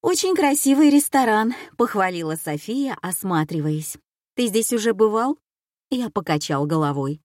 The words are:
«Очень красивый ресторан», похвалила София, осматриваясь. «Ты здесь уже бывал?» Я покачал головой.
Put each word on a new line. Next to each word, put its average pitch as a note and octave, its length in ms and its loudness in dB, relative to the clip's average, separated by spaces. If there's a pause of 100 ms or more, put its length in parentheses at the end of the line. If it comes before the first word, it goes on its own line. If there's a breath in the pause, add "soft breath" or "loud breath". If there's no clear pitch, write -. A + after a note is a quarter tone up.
«Очень F#4 340 0
красивый C#4+ 540 4
ресторан», B3 640 4 (240 loud breath)
похвалила F3+ 580 0
София, G#3+ 680 -6
осматриваясь. D#3 960 -4 (380)
«Ты B3 120 0
здесь A3 260 0
уже A3+ 200 0
бывал?» A3 440 0 (540)
Я B3 180 -4
покачал D3+ 560 -2
головой. D3 600 -2